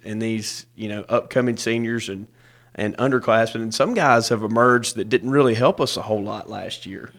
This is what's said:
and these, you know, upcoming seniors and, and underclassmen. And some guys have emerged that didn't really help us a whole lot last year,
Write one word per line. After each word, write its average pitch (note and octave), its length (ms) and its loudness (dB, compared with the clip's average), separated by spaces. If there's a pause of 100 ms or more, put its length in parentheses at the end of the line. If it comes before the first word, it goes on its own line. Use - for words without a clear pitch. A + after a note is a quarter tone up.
and G#2+ 160 -6
these, A2+ 440 -6 (100)
you G#2+ 120 -10
know, G#2 220 -8
upcoming A#2+ 480 0
seniors A#2 500 -2
and, G2 200 -10 (480)
and G#2 200 -4
underclassmen. A#2 600 2
And A2+ 180 -6
some F3+ 200 0
guys B2+ 360 4
have A2 120 0
emerged A#2 540 4
that G#2+ 140 -6
didn't B2 220 0
really C3+ 240 4
help D3 260 2
us - 160 -2
a F2 60 -6
whole G#2+ 200 -2
lot G#2 260 -8
last F#2+ 360 -10
year, F#2+ 340 -14